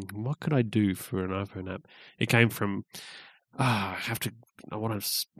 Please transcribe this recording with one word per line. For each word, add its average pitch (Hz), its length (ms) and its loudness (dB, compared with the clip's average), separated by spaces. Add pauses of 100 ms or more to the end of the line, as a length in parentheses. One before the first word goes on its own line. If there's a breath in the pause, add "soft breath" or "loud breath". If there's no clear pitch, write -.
(140)
what 120 260 -4
could 151 140 0
I 131 80 6
do 104 320 2
for - 280 -4
an 92 100 -4
iPhone 95 380 -6
app?" 92 160 -10 (320 soft breath)
It 110 120 2
came 117 180 8
from, 101 380 -4 (720 loud breath)
"Ah, 104 340 2
I - 80 -6
have 117 200 -4
to, 110 120 -4 (400)
I - 40 -4
wanna 110 200 -2
s-, - 300 -2 (140)